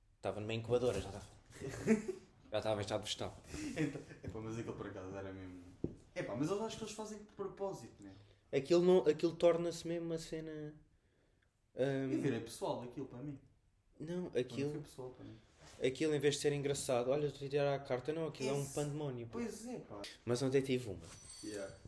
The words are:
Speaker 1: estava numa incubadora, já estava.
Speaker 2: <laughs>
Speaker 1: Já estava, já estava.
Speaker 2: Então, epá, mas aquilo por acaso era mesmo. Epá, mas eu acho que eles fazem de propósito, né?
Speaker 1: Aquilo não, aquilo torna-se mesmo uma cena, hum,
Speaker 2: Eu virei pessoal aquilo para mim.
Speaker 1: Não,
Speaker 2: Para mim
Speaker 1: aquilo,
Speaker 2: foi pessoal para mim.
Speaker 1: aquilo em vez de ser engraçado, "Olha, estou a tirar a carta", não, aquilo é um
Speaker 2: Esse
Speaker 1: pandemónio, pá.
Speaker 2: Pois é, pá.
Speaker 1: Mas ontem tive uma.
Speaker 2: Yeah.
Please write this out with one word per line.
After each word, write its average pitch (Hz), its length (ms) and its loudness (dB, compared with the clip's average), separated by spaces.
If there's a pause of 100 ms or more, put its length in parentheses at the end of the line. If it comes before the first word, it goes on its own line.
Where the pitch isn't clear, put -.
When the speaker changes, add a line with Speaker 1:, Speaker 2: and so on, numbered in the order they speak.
(160)
Speaker 1:
estava 98 240 -2
numa 110 140 -2
incubadora, 113 460 2
já 92 80 -6
estava. 98 180 -10 (340)
Speaker 2:
<laughs> 214 640 0 (260)
Speaker 1:
Já 107 60 0
estava, 107 260 2
já 110 160 0
estava. - 360 -6 (400)
Speaker 2:
Então, 147 240 -2 (220)
epá, 110 180 -8
mas 110 160 -6
aquilo 113 200 -6
por 101 100 -8
acaso 98 300 -8
era 98 160 -8
mesmo. 92 320 -12 (500)
Epá, - 220 -4
mas 151 120 0
eu 208 160 0
acho - 140 -6
que 220 60 -6
eles 208 100 -8
fazem 214 240 -8
de - 140 -16
propósito, 190 720 -8
né? 98 120 -16 (420)
Speaker 1:
Aquilo 170 260 6
não, 180 160 10
aquilo 160 360 6
torna-se 170 520 6
mesmo 170 200 -2
uma 165 100 0
cena, 156 560 -6 (1000)
hum, 135 380 0
Speaker 2:
Eu - 80 2
virei 117 200 2
pessoal 135 440 -4
aquilo - 220 -8
para 123 120 -14
mim. 139 200 -8 (600)
Speaker 1:
Não, 175 320 -4
Speaker 2:
Para 127 100 2
mim 123 60 0
Speaker 1:
aquilo, 135 260 -2
Speaker 2:
foi 151 80 -6
pessoal 127 300 -12
para 117 140 -16
mim. 110 120 -14 (480)
Speaker 1:
aquilo 151 300 2
em 143 60 4
vez 143 160 6
de - 60 -4
ser 147 100 6
engraçado, 135 580 2
"Olha, 147 160 4
estou 139 200 -6
a 135 40 -8
tirar 143 240 4
a 135 60 0
carta", 127 320 -2
não, 160 160 -2
aquilo 139 220 -2
é - 20 2
um 143 100 2
Speaker 2:
Esse 135 120 -6
Speaker 1:
pandemónio, 143 520 -2
pá. 117 60 -12
Speaker 2:
Pois 226 340 -4
é, 247 140 -6
pá. 104 200 -12 (240)
Speaker 1:
Mas 120 180 2
ontem 135 200 4
tive 123 260 0
uma. 85 160 -8 (380)
Speaker 2:
Yeah. 107 320 -8 (140)